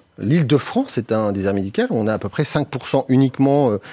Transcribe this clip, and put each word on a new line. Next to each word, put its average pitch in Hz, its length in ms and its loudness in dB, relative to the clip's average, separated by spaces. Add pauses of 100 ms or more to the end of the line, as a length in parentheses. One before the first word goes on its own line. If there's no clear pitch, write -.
(200)
L'Île-de-France 147 800 0
est 113 140 -2
un 110 180 2
désert 98 240 0
médical. 101 360 -2
On 110 180 0
a 107 60 0
à 104 40 -2
peu 101 100 -8
près 151 140 -2
cinq 147 240 -2
pour - 220 -8
cent 135 200 0
uniquement, 135 600 2
euh, 101 80 0 (140)